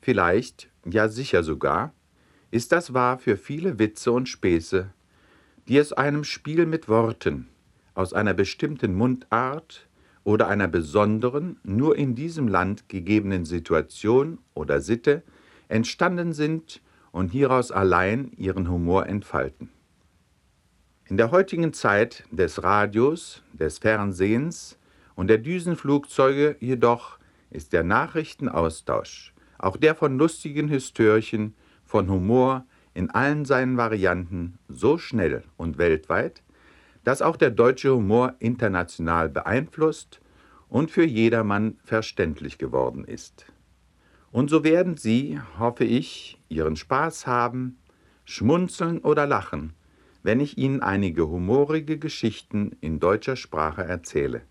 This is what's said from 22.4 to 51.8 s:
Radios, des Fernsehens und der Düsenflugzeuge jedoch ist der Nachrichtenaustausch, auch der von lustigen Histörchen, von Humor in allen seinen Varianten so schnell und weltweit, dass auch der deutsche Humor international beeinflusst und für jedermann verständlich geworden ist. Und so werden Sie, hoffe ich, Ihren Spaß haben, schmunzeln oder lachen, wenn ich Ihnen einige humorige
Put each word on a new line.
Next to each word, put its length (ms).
Radios, 800
des 240
Fernsehens 1000
und 120
der 100
Düsenflugzeuge 1200
jedoch 600
ist 200
der 120
Nachrichtenaustausch, 1500
auch 180
der 180
von 220
lustigen 500
Histörchen, 840
von 240
Humor 560
in 160
allen 340
seinen 320
Varianten 800
so 300
schnell 460
und 220
weltweit, 640
dass 160
auch 160
der 140
deutsche 440
Humor 440
international 880
beeinflusst 880
und 240
für 140
jedermann 800
verständlich 760
geworden 480
ist. 400
Und 180
so 160
werden 320
Sie, 420
hoffe 260
ich, 520
Ihren 260
Spaß 520
haben, 500
schmunzeln 720
oder 280
lachen, 460
wenn 160
ich 180
Ihnen 240
einige 480
humorige 680